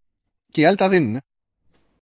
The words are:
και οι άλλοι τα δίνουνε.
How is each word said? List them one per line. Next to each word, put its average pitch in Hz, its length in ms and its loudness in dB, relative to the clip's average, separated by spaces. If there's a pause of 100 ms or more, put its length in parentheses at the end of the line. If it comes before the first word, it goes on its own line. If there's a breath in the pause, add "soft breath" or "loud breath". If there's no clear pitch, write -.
(460)
και - 140 -6
οι 147 40 2
άλλοι 190 120 2
τα 190 120 -2
δίνουνε. 135 320 0 (840)